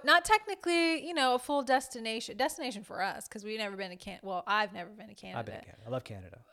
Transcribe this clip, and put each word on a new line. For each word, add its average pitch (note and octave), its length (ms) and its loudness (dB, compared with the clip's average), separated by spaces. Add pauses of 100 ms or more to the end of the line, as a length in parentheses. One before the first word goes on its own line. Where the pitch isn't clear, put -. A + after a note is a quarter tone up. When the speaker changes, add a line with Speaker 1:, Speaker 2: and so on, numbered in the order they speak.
Speaker 1:
not E4+ 200 6
technically, E4+ 840 4
you F4 80 -6
know, C4 200 4
a B3 40 2
full C#4+ 240 0
destination, A#3 760 0
destination B3+ 460 -2
for - 200 -6
us, F3+ 260 -4
'cause G#3 160 -12
we've G#3+ 140 -6
never G3+ 180 -4
been F#3+ 140 -6
to F3+ 60 -12
Can-, F3+ 260 -12
well, F#3 240 -4
I've G#3 260 2
never F3+ 180 -10
been G#3+ 180 -18
to G#3 60 -18
Canada. F#3 240 -8
Speaker 2:
I've A2+ 80 -4
been - 100 -8
to - 80 -10
Canada. - 220 -20
I A#2 40 -8
love B2+ 140 -4
Canada. F#2+ 340 -12 (140)